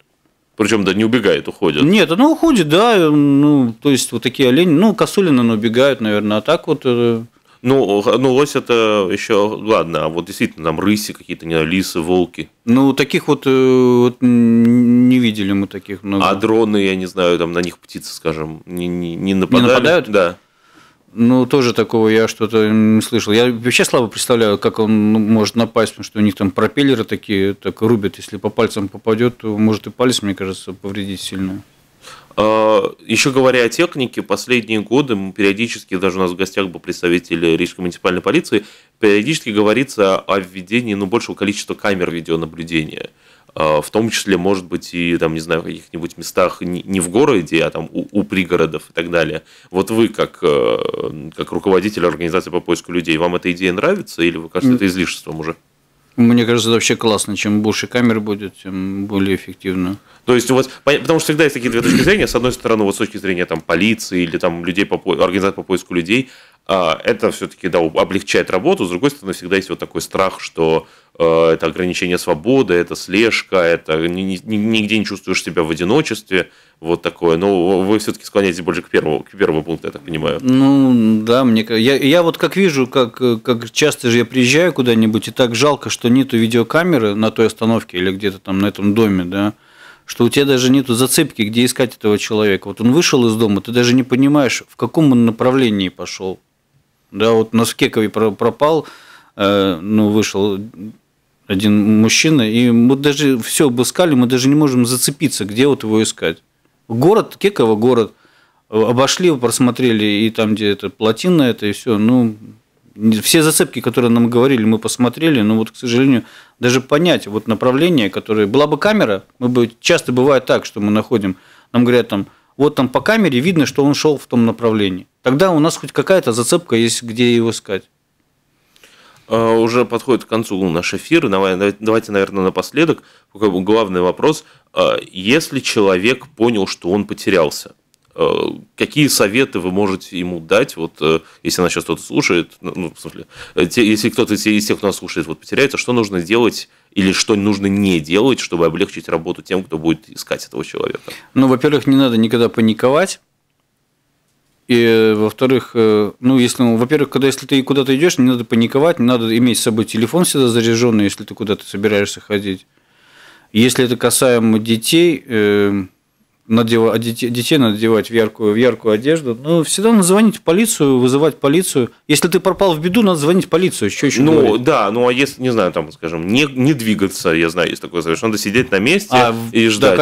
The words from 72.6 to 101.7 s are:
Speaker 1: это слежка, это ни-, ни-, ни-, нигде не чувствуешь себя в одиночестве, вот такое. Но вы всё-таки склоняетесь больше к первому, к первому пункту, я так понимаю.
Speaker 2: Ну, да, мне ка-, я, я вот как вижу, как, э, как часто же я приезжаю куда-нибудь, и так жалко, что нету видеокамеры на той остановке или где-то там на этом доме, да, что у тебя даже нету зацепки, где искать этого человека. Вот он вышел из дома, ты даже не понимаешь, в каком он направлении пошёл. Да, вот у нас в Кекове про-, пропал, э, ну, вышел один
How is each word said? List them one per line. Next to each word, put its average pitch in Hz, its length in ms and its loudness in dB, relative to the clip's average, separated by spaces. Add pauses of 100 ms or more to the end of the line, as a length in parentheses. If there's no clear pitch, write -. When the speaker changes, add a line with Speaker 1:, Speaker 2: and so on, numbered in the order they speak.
Speaker 1:
это 85 200 -2
слежка, 98 640 -2
это 82 500 0
ни-, 90 140 -4
ни-, 95 240 -4
ни-, 110 100 -4
нигде 107 440 0
не 104 60 -2
чувствуешь 92 380 -6
себя 85 200 -4
в 78 80 -2
одиночестве, 95 800 -2 (300)
вот 82 220 -2
такое. 85 360 0
Но 92 440 2
вы 101 180 0
всё-таки 107 260 -8
склоняетесь 95 360 -2
больше 85 200 -4
к - 80 -20
первому, 80 340 0
к - 140 -20
первому 85 260 0
пункту, 80 240 -8
я - 40 -8
так - 120 -18
понимаю. 76 380 -4
Speaker 2:
Ну, 127 840 2
да, 120 180 2
мне 110 220 2
ка-, 117 100 -4
я, 117 220 2
я 160 260 2
вот 165 140 -2
как 160 180 -4
вижу, 156 320 0
как, 123 340 -2
э, 120 220 0
как 117 280 -4
часто 143 380 -2
же 117 100 2
я 117 60 0
приезжаю 131 460 2
куда-нибудь, 113 560 0
и 113 40 -10
так 117 240 0
жалко, 135 340 0
что - 200 -4
нету 127 280 2
видеокамеры 117 760 0
на 110 180 0
той 113 160 2
остановке 110 500 -2
или 92 140 0
где-то 95 280 -6
там 95 200 -4
на 98 80 2
этом 101 260 -2
доме, 101 320 2
да, 101 280 -4 (520)
что - 180 -2
у 120 60 4
тебя 143 160 2
даже 127 260 2
нету 131 240 2
зацепки, 131 460 0
где 113 240 0
искать 123 300 -2
этого 104 220 0
человека. 104 520 -2
Вот 98 100 -14
он 117 140 2
вышел 143 340 2
из 110 80 2
дома, 107 260 2
ты - 120 -10
даже 120 200 2
не 127 100 2
понимаешь, 135 640 0
в - 80 -20
каком 143 340 2
он 120 140 4
направлении 113 640 0
пошёл. 90 500 -10 (720)
Да, 110 200 2
вот 110 220 2
у 113 40 2
нас 113 120 2
в - 60 -10
Кекове 113 340 0
про-, 107 220 0
пропал, 139 560 0 (480)
э, 98 440 0
ну, 104 300 0
вышел 104 480 0 (920)
один 104 540 2